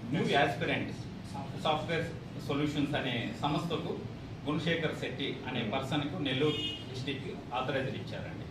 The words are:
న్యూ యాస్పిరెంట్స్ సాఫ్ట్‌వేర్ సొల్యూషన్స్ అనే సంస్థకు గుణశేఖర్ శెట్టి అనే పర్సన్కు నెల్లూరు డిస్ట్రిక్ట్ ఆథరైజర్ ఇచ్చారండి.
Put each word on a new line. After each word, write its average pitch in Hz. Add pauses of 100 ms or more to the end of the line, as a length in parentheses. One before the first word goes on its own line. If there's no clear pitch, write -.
(120)
న్యూ 170
యాస్పిరెంట్స్ 143 (640)
సాఫ్ట్‌వేర్ 156 (420)
సొల్యూషన్స్ 143
అనే 123
సంస్థకు 143 (520)
గుణశేఖర్ 160
శెట్టి 131 (120)
అనే 120
పర్సన్కు 147
నెల్లూరు 135 (360)
డిస్ట్రిక్ట్ -
ఆథరైజర్ 127
ఇచ్చారండి. -